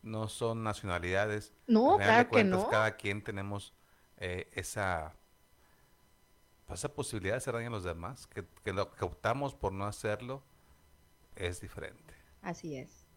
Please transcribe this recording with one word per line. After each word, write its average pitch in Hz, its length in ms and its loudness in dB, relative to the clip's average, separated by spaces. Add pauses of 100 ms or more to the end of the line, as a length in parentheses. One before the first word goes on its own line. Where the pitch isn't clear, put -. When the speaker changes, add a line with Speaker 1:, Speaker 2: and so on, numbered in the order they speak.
Speaker 1:
no 110 240 -4
son 113 360 -2
nacionalidades. 101 880 0 (120)
Speaker 2:
No, 247 280 6
Speaker 1:
Al 415 60 6
final - 0 -
de 294 40 4 (100)
Speaker 2:
claro 240 140 8
que - 60 -4
Speaker 1:
cuentas, 190 300 6
Speaker 2:
no. 240 60 0
Speaker 1:
cada 110 280 4
quien 101 260 -2
tenemos, 101 500 -6 (440)
eh, 90 360 -6
esa, 92 600 -2 (1500)
pues, 92 140 -8
esa - 120 -6
posibilidad 104 420 -2
de - 20 -2
hacer 127 160 -4
daño 117 140 -2
a 120 40 -6
los 101 120 -4
demás, 87 440 -6
que, - 180 -10 (180)
que 101 100 -4
lo 95 180 -2
que - 140 -2
optamos 131 500 0
por 95 180 0
no 98 120 -2
hacerlo 113 580 -4 (920)
es 87 260 -4
diferente. - 520 -14 (280)
Speaker 2:
Así 165 360 -8
es. - 280 -16 (120)